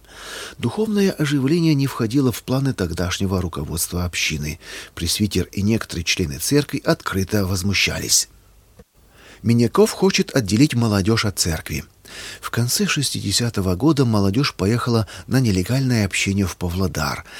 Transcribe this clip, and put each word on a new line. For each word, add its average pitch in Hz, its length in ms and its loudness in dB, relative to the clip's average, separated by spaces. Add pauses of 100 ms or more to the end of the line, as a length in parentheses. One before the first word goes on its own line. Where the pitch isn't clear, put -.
(580)
Духовное 202 540 0
оживление 151 640 2
не 139 140 2
входило 127 440 2
в - 120 -6
планы 135 300 0
тогдашнего 90 680 -2
руководства 82 640 -4
общины. 78 560 -4 (340)
Пресвитер 92 580 0
и - 100 -4
некоторые 104 420 0
члены 71 360 -2
церкви 143 440 0
открыто 101 640 0
возмущались. 90 800 0 (1120)
Миняков 117 500 4
хочет - 440 0
отделить 107 400 2
молодежь 110 500 2
от 101 140 -4
церкви. 78 460 -4 (540)
В - 100 -10
конце 123 380 0
шестидесятого 104 880 0
года 139 300 2
молодежь 107 480 2
поехала 113 540 0 (200)
на 120 120 2
нелегальное 117 640 2
общение 98 400 0
в 87 100 -6
Павлодар. 85 720 -4 (140)